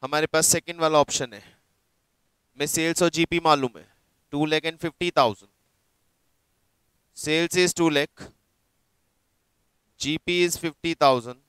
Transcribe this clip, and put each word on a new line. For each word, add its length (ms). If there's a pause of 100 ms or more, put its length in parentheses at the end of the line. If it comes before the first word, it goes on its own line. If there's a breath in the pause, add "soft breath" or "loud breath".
हमारे 240
पास 200
सेकंड 340
वाला 180
ऑप्शन 340
है, 100 (1160)
में 80
सेल्स 360
और 140
जीपी 280
मालूम 340
है, 80 (440)
टू 160
लैख 180
एंड 140
फिफ्टी 400
थाउजेंड, 300 (1700)
sales 400
is 160
two 120
lakh, 320 (1800)
जीपी 360 (100)
is 100
fifty 460
thousand। 460